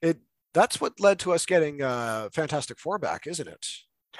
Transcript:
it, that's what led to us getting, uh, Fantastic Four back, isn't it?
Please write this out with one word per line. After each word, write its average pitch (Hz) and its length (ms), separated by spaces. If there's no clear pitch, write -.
it, 165 180
that's 202 280
what - 180
led 196 200
to 180 140
us 165 120
getting, 151 360
uh, 117 520
Fantastic 151 460
Four 190 200
back, 85 280
isn't 156 200
it? - 200